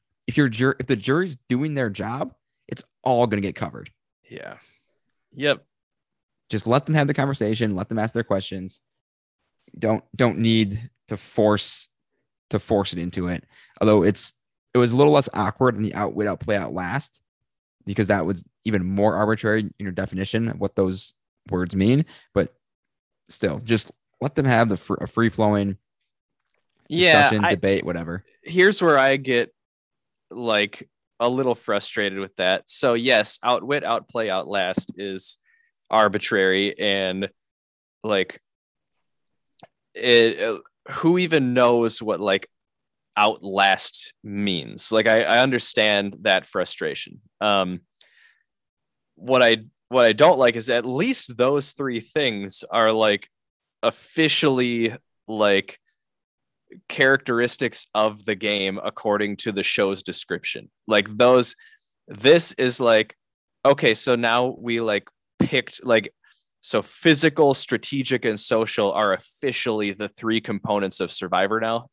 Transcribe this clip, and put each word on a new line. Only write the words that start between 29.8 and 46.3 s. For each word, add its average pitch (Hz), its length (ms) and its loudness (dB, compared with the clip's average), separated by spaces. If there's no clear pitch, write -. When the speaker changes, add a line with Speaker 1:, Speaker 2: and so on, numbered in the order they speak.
Speaker 2:
like, 104 580 -2
a 120 100 0
little 127 260 0
frustrated 101 640 -4
with 95 180 -10
that. 92 340 -2
So 123 240 0
yes, 117 480 2
outwit, 123 400 -2
outplay, 113 480 -4
outlast 92 680 -4
is 95 420 -10
arbitrary, 101 880 2
and, 98 520 -2
like, 101 360 -4
it, 113 460 4
uh, 107 180 -4
who 170 240 2
even 156 380 2
knows 120 480 4
what, 101 180 -4
like, 98 300 -2
outlast 98 960 0
means? 101 720 -4
Like, 110 140 2
I, 113 160 4
I 113 160 2
understand 107 800 0
that 95 240 2